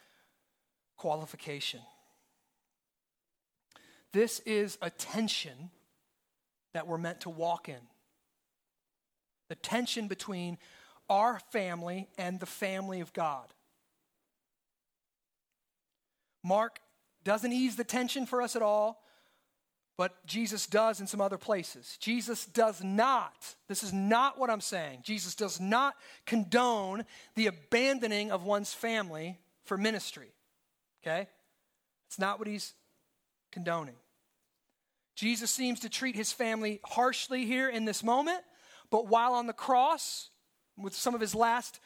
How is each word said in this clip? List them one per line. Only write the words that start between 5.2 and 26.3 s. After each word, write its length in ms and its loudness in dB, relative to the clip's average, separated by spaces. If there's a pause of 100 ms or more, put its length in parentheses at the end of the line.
that 140 -4
we're 100 -2
meant 240 -6
to 80 -8
walk 400 -2
in. 180 -14 (1600)
The 60 -12
tension 520 -2
between 500 -6 (520)
our 300 4 (120)
family 680 -4
and 220 -4
the 60 -6
family 560 -4
of 120 -10
God. 400 -2 (3000)
Mark 360 2 (440)
doesn't 280 2
ease 240 2
the 80 -2
tension 420 -2
for 160 0
us 140 -2
at 60 0
all, 420 2 (920)
but 280 -2
Jesus 400 -2
does 340 4
in 80 -6
some 140 -2
other 160 2
places. 640 -4
Jesus 460 -2
does 380 2
not, 720 2 (120)
this 160 -4
is 100 -4
not 460 4
what 100 2
I'm 120 0
saying, 420 -6
Jesus 320 -6
does 240 -4
not 360 4 (300)
condone 800 2 (300)